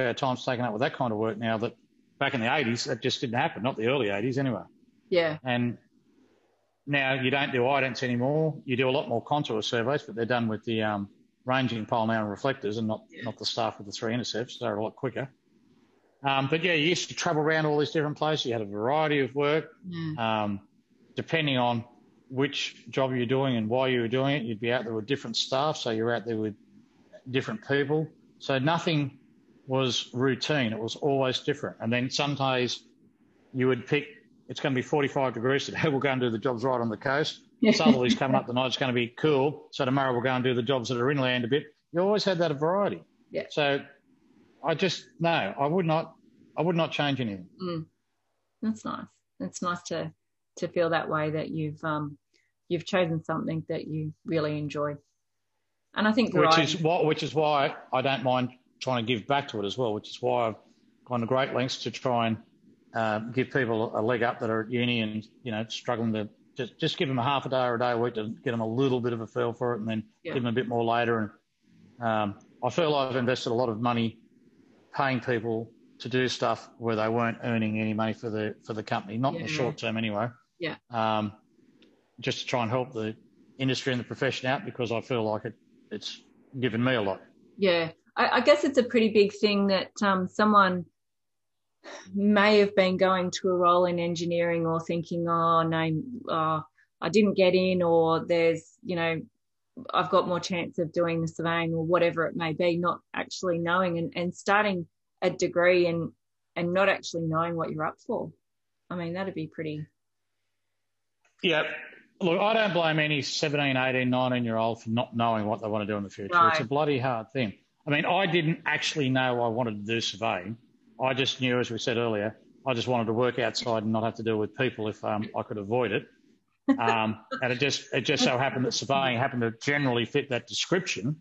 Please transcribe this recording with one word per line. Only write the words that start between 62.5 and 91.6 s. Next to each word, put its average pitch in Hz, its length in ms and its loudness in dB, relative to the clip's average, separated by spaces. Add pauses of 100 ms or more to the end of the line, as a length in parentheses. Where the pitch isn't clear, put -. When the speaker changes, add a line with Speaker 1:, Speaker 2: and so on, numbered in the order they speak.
Speaker 1:
uh, 110 240 0
give 117 320 -2
people 117 480 0
a - 20 0
leg 113 220 0
up 120 160 0
that 120 100 -4
are 110 140 0
at 107 80 -10
uni 120 300 0
and, 107 260 -4 (160)
you 123 80 -8
know, 110 180 -4
struggling 113 440 -4
to 107 160 -4 (280)
just, 120 220 -10
just 160 200 -2
give 160 100 -2
them 131 100 -2
a 117 60 0
half 135 220 -2
a - 20 -6
day 127 160 0
or 123 100 0
a 117 60 -2
day 123 100 2
a 120 80 0
week 117 160 0
to 107 140 -6 (160)
get 123 80 -2
them 117 80 -2
a 110 80 -2
little 127 320 2
bit 120 120 -2
of 113 100 -4
a 110 40 -6
feel 120 260 -2
for 120 220 -2
it 104 60 -4
and 110 80 -6
then 110 160 -2 (180)
Speaker 2:
Yeah. 160 120 -8
Speaker 1:
give 127 100 0
them 120 60 0
a 113 40 -2
bit 117 140 0
more 117 160 0
later. 117 340 2 (800)
And, 120 80 -6
um, 107 320 0 (240)
I 123 80 0
feel 151 240 2
I've 131 220 0
invested 127 340 0
a 117 40 0
lot 123 140 2
of 110 120 -4
money 117 400 0 (760)
paying 131 260 0
people 117 500 -2 (300)
to 127 100 -10
do 127 180 2
stuff 117 480 -2
where 117 200 -2
they 110 120 0
weren't 117 360 0
earning 110 360 0
any 110 140 -2
money 110 180 -2
for 113 160 -8
the, 107 260 -4 (120)
for 113 80 -8
the 107 80 -6
company, 107 340 -6
not 135 180 -2
in 165 80 -8
the 160 60 -8
Speaker 2:
Yeah. 156 80 -4
Speaker 1:
short 127 220 -2
term 113 180 -4
anyway. 110 320 -2 (300)
Speaker 2:
Yeah. 156 180 -8 (140)
Speaker 1:
Um, 110 420 0 (880)
just - 200 -4
to - 60 -12
try 127 140 0
and 113 100 -2
help 127 220 -2
the 110 240 -4 (420)
industry 131 360 0
and 123 60 -2
the 110 40 -8
profession 127 460 -2
out 139 160 -2
because 117 260 -4
I 113 80 0
feel 113 240 -2
like 107 220 -2
it, 110 80 -8 (360)
it's - 300 -12 (400)
given 117 240 0
me 127 100 2
a 117 60 2
lot. 95 220 -2 (340)
Speaker 2:
Yeah. 170 360 2 (220)
I, - 140 4
I 254 140 2
guess 294 220 6
it's 277 120 0
a 254 60 8
pretty 226 260 4
big 202 240 6
thing 202 360 2
that, 190 240 0 (100)
um, 190 260 2
someone 196 560 4 (1300)